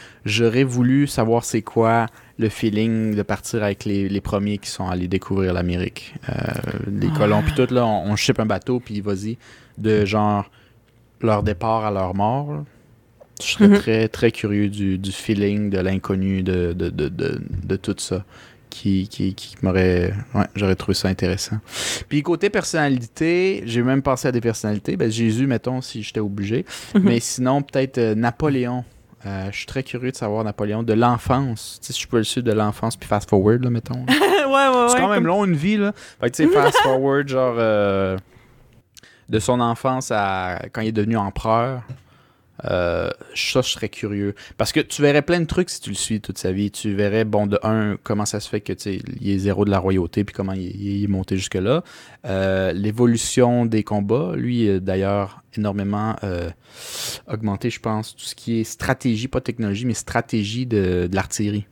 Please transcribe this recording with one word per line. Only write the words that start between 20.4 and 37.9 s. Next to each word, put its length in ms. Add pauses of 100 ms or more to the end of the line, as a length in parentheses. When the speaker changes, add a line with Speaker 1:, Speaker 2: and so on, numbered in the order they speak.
Speaker 1:
j'aurais 200
trouvé 180
ça 140
intéressant. 480 (520)
Puis 140
côté 300
personnalité, 1120
j'ai 160
même 220
pensé 240
à 40
des 100
personnalités. 540
Ben, 140
Jésus, 380
mettons, 340
si 220
j'étais 160
obligé. 460 (280)
Speaker 2:
Mhm. 100
Speaker 1:
Mais 160
sinon, 440
peut-être, 340
euh, 160
Napoléon. 720 (420)
Euh, 260
je 60
suis 80
très 160
curieux 300
de 40
savoir 280
Napoléon 400
de 100
l'enfance. 880
Tu 60
sais, 60
si 100
je 40
peux 100
le 60
suivre 220
de 80
l'enfance, 420
puis 140
fast 180
forward, 360
là, 80
mettons. 340
Speaker 2:
<laughs> 20
Ouais, 80 (300)
ouais, 440
Speaker 1:
C'est 60
Speaker 2:
ouais, 60
Speaker 1:
quand 60
même 100
Speaker 2:
comme 100
Speaker 1:
long, 180
une 100
vie, 220
là. 140 (300)
Fait 80
que, 60
tu 100
sais, 40
Speaker 2:
<laughs> 40
Speaker 1:
fast 300
forward, 440
genre, 300
euh, 600 (1120)